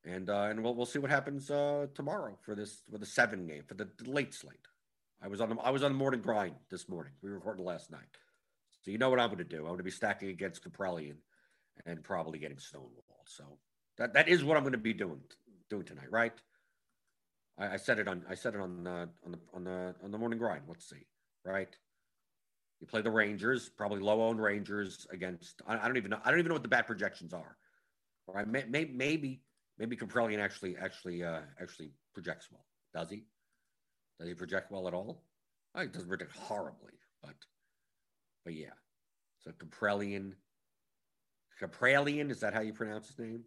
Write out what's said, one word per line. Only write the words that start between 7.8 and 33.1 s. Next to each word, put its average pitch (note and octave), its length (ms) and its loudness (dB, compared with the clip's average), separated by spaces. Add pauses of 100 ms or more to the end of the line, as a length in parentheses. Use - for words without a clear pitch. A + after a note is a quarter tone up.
night. - 260 -18 (640)
So F#2+ 100 -8
you G#2+ 60 -2
know C3 120 6
what B2+ 100 8
I'm A#2 100 6
gonna F2+ 140 -4
do. D#2 220 -6
I'm E2+ 80 -4
gonna F#2 100 -4
be F2+ 80 -2
stacking G2 380 0
against F#2 340 -6
Kaprelian E2+ 540 -4 (680)
and E2 160 -8
probably D#2+ 380 -4
getting D2 160 -6
stonewalled. B1+ 680 -18
So - 180 -18 (540)
that, A#2 160 0
that D3+ 160 10
is E3 160 8
what D#3 100 8
I'm C#3+ 80 8
gonna C3 140 2
be A2 160 0
doing, E2+ 260 -4 (500)
doing G2+ 140 -4
tonight, C#2+ 260 -14
right? A2+ 220 4 (1300)
I, G2 160 -2
I - 20 -2
said G#2+ 240 4
it G2 80 2
on, F2+ 220 -2
I F#2 60 -4
said A2+ 200 -2
it G2 60 -2
on, F2+ 260 -6
uh, F2 200 -4 (180)
on F2 80 -10
the, E2+ 60 -10 (140)
on F2+ 120 -8
the, F2+ 360 -4
on G2+ 100 -10
the G#2+ 60 -6
morning A#2 220 -2
grind. F#2+ 300 0
Let's - 200 -16
see, C#2 160 -20 (380)
right? F#2+ 320 -2 (1040)
You - 80 -16
play A2 140 2
the A2 100 2
Rangers, G#2+ 560 2
probably G2+ 320 -2
low-owned A2 420 4
Rangers G2+ 680 0
against, F2+ 560 -8
I, A2 120 0
I A2 80 2
don't B2+ 100 4
even G2+ 140 0
know, G#2+ 120 0
I B2 60 6
don't D#3+ 100 8
even E3+ 80 4
know E3 80 2
what B2 80 -2
the A#2 60 -6
bat A#2+ 180 6
projections F#2+ 460 -4
are. D#2+ 240 -10 (680)
Or F#2 100 -6
I G#2 80 -2
may, B2+ 240 0
may, D3+ 160 0
maybe, C3+ 560 0 (360)
maybe A2+ 200 -2
Kaprelian A2 420 2
actually, F#2+ 380 -2
actually, F2 480 -4
uh, E2 160 -2 (200)
actually D#2+ 300 -12 (220)
projects E2+ 360 -8
well. - 140 -20 (300)
Does E2 160 -4
he? G#2+ 160 -12 (920)